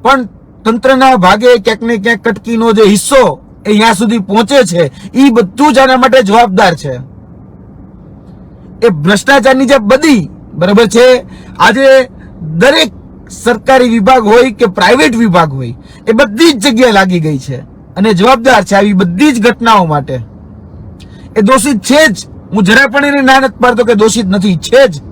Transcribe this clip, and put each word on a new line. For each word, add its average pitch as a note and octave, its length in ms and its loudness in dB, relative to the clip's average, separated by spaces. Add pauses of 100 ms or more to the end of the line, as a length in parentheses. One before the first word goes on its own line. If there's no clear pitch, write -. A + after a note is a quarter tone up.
પણ C4 220 0 (420)
તંત્રના C4 500 0
ભાગે G#3+ 420 2
ક્યાંક G#3+ 260 -6
ને A3+ 140 -4
ક્યાંક A#3 240 -4
કટકીનો A3+ 500 -2
જે G#3+ 120 2
હિસ્સો G#3 560 2 (260)
એ G#3+ 40 -4
અહીંયા G#3+ 240 2
સુધી A3 260 -2
પહોંચે G#3+ 460 0
છે, E3 260 -4 (240)
ઈ C4+ 140 4
બધું A#3+ 440 0
જ C4 60 2
આના C4 180 2
માટે B3+ 240 2
જવાબદાર G3 540 0
છે. C3 340 -12 (1700)
એ A#3 60 4
ભ્રષ્ટાચારની A#3 760 0
જે C4+ 120 2
બધી, B3 520 0 (240)
બરાબર G3 320 2
છે, B3 400 2 (340)
આજે C4 500 2 (480)
દરેક C#4 340 0 (520)
સરકારી B3 460 -2
વિભાગ A#3 340 2
હોય A#3+ 280 2
કે A#3 140 -2
પ્રાઇવેટ A#3+ 500 0
વિભાગ F3 380 0
હોય, B2 220 -10 (320)
એ A3 40 -2
બધી C4 420 0
જ A3+ 140 -4
જગ્યાએ A#3+ 240 2
લાગી F#3+ 280 0
ગઈ D#3 180 -4
છે C3 200 -10 (400)
અને G#3 160 0
જવાબદાર A#3 500 2
છે G3+ 120 -4
આવી G3+ 180 2
બધી F#3+ 380 0
જ A#3 100 -4
ઘટનાઓ A3+ 440 0
માટે. C#3+ 340 -6 (1160)
એ A3 40 0
દોષિત B3+ 400 0
છે C#4+ 300 0
જ, - 160 -12 (260)
હું G3+ 100 -2
જરા C4 240 2
પણ C#4+ 180 -2
એને C#4+ 160 -2
ના C4 180 2
નથી C4 200 -4
પાડતો B3 240 0
કે A3+ 120 0
દોષિત G#3+ 300 0
નથી, F#3 300 -2
છે B3+ 320 2
જ. D3 140 -8 (100)